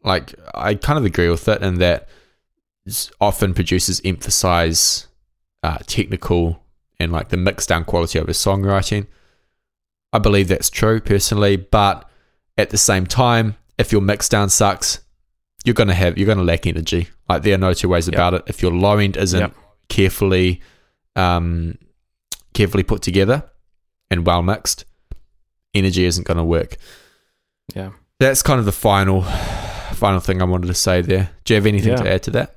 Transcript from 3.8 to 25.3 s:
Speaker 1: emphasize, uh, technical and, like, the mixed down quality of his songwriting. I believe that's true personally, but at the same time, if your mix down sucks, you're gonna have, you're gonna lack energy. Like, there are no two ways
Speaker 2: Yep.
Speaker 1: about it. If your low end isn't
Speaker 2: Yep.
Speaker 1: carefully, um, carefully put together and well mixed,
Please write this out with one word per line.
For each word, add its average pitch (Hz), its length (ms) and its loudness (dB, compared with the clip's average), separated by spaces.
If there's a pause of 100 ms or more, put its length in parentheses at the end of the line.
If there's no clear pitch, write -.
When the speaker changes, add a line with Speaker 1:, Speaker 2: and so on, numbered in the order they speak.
Speaker 1:
emphasize, 85 1000 0 (560)
uh, 76 220 -4
technical 87 760 -2 (360)
and, 82 120 -2
like, - 180 -6
the - 80 -2
mixed - 320 -2
down 82 160 2
quality 85 340 0
of 80 80 -4
his 85 100 -4
songwriting. 98 680 0 (1040)
I 110 60 2
believe 101 280 4
that's - 220 0
true 113 300 0
personally, 101 560 2
but 98 540 0 (480)
at 107 120 0
the 107 80 -4
same 95 280 2
time, 117 500 2 (220)
if 117 140 0
your 104 100 4
mix 101 280 -2
down 101 200 2
sucks, - 500 0 (640)
you're 117 120 2
gonna 101 180 2
have, 87 240 2
you're 98 100 2
gonna 98 160 2
lack 82 220 0
energy. 85 440 -4 (200)
Like, 82 140 0
there 101 120 4
are 92 40 0
no 92 140 2
two 92 160 -2
ways 87 180 2
Speaker 2:
Yep. 82 80 -4
Speaker 1:
about 87 180 2
it. 87 140 -4
If - 160 -8
your 90 80 2
low 101 260 2
end 101 200 0
isn't 92 220 0
Speaker 2:
Yep. 101 160 -4 (340)
Speaker 1:
carefully, 92 720 2 (540)
um, 85 600 -2 (760)
carefully 98 300 2
put - 200 -2
together 98 400 2 (680)
and 87 160 -2
well 87 160 2
mixed, - 440 -4 (880)